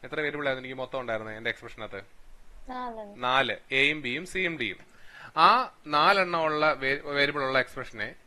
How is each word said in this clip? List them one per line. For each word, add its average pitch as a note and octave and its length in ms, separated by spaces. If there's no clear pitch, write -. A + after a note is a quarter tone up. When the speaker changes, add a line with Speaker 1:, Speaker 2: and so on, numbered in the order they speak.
Speaker 1:
എത്ര C#3 180
വേരിയബിൾ D3 280
ആയിരുന്നു C3 200
എനിക്ക് C3 120
മൊത്തം C3 200
ഉണ്ടായിരുന്നേ A2 360
എന്റെ A2+ 140
എക്സ്പ്രഷനകത്ത്? G#2+ 520
Speaker 2:
നാലെണ്ണം. A3 520
Speaker 1:
നാല്, B2+ 360
എയും C#3+ 320
ബിയും B2+ 240
സിയും F3 320
ഡിയും. G#2+ 360
ആ G#3 400
നാലെണ്ണം E3+ 560
ഉള്ള D#3 300
വേ-, C3+ 280
variable C#3+ 420
ഉള്ള C3+ 160
എക്സ്പ്രഷനെ B2 560